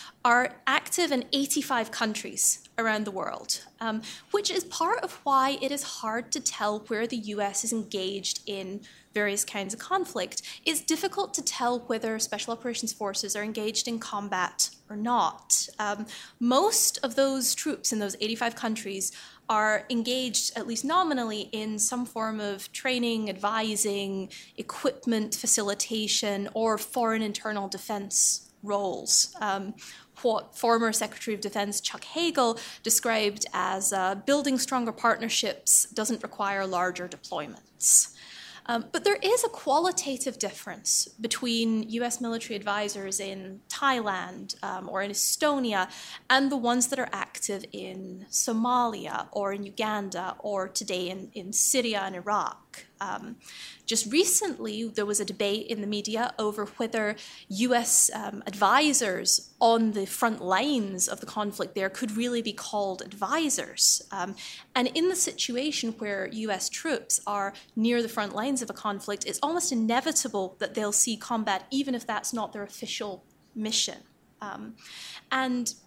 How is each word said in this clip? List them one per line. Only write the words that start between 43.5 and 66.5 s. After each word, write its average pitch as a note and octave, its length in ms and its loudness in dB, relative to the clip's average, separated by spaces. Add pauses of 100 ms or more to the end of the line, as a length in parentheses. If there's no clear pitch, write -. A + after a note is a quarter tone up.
Thailand, G3 920 -2
um, F#3 260 -6
or F#3+ 140 -2
in G3+ 80 -4
Estonia A#3+ 760 2 (440)
and C4+ 200 6
the C#4 60 0
ones A#3+ 300 2
that C4+ 100 -2
are B3 160 -4
active G3 580 -6
in F#3+ 600 -10
Somalia A#3 1000 0
or G3 220 0
in G3+ 100 -6
Uganda G3 760 -4
or G3 280 -2
today F#3 440 -2
in, F#3+ 240 -10
in G3 180 -10
Syria A#3 520 2
and F#3+ 100 -6
Iraq. F3+ 720 -2 (160)
Um, G3 340 -6 (500)
just A3 260 0
recently, A#3 760 2
there G#3+ 180 -2
was G#3 140 2
a G3+ 60 0
debate G3+ 420 -2
in G#3+ 140 -4
the G3+ 60 -4
media G#3 520 -2
over G#3 260 -2 (120)
whether A3 380 0 (340)
U A#3 260 2
S, - 400 4
um, G#3+ 320 -8
advisors G#3 1120 4
on A3+ 320 8
the G3 160 -2
front - 340 2
lines F#3+ 640 2
of - 120 -2
the - 60 -12
conflict G3+ 500 -4
there F#3+ 140 0
could G#3+ 220 -4
really A#3 300 0
be A3 120 -2
called G3 480 -2
advisors. G#3 1000 2 (100)
Um, G3 240 -4 (380)
and B3+ 220 2
in E4 140 4
the F#4 60 0
situation B3+ 840 -2
where G3+ 320 -4
U A3 200 -4